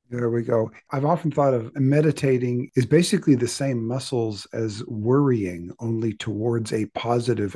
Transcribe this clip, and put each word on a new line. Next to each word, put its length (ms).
There 200
we 100
go. 300
I've 160
often 240
thought 240
of 220
meditating 1000
is 120
basically 480
the 120
same 380
muscles 680
as 340
worrying, 920
only 340
towards 600
a 140
positive 680